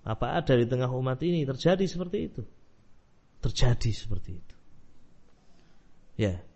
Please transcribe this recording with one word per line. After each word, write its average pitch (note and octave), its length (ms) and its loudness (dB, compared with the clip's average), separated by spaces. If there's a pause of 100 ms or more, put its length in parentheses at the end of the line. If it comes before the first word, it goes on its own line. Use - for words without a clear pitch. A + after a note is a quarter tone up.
Apa C3 400 -2
ada C3 160 4
di A#2+ 80 6
tengah B2+ 240 -2
umat B2+ 320 -2
ini E3 240 0
terjadi E3+ 400 2
seperti F3 400 -4
itu? - 160 -10 (960)
Terjadi A#2+ 560 4
seperti - 380 -2 (100)
itu. - 140 -16 (1600)
Ya. F#2+ 240 -2 (140)